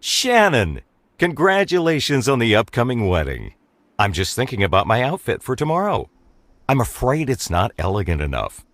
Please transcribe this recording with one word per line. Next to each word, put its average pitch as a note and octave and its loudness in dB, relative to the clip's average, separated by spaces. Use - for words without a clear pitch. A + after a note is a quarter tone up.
Shannon, D#3+ 2
congratulations E3 0
on C#3 2
the A#2 2
upcoming A#2 0
wedding. C#2 -2
I'm G2+ 0
just F2 -4
thinking B2 -4
about F#2+ 2
my A2+ 0
outfit C#3 -4
for C3 -6
tomorrow. D#3+ -2
I'm C3+ 2
afraid C3+ -2
it's - -4
not F2 0
elegant F2+ -2
enough. C2 -6